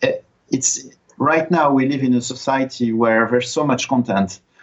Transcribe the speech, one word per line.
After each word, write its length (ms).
it, 240
it's, 360
right 340
now 200
we 160
live 140
in 120
a 80
society 720
where 380
there's 220
so 140
much 220
content 540